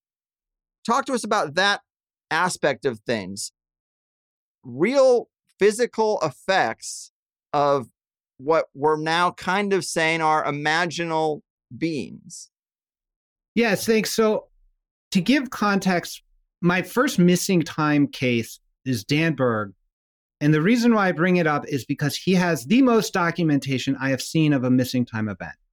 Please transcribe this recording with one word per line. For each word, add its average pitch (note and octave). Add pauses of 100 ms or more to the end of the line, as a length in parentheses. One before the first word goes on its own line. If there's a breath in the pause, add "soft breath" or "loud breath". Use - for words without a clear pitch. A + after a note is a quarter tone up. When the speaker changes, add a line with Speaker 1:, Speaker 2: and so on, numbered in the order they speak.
(840)
Speaker 1:
talk C4
to C4+
us A#3+
about F#3
that G3+ (480)
aspect D#3+
of A#2+
things. G2 (1120)
Real A#3 (280)
physical G#3+
effects - (420)
of C#3+ (480)
what D3
we're D3+
now E3
kind G3
of F3+
saying E3
are D#3
imaginal D#3 (340)
beings. - (1040)
Speaker 2:
Yes, A3
thanks. A3
So A3 (640)
to F#3+
give B3+
context, F#3+ (400)
my F3
first B3
missing F3
time D3
case A#2+ (260)
is A#2+
Dan D#3
Berg. A2 (680)
And D3+
the D#3
reason A#3
why G3+
I F3+
bring F3+
it E3
up D3
is C#3+
because C#3+
he F#3
has E3+
the A3+
most A#3
documentation D3
I C3+
have C3
seen D#3
of B2+
a B2+
missing B2
time G#2+
event, F2 (180)